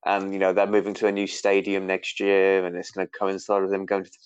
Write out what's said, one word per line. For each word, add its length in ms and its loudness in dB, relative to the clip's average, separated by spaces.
and, 280 -2
you 60 -6
know, 140 2
they're 140 4
moving 280 0
to 120 -2
a 60 2
new 140 -2
stadium 600 0
next 340 -4
year, 460 4
and 100 -6
it's 140 -10
gonna 180 -4
coincide 540 -2
with 80 -2
them 160 -2
going 180 -2
to 60 -18
the 160 -20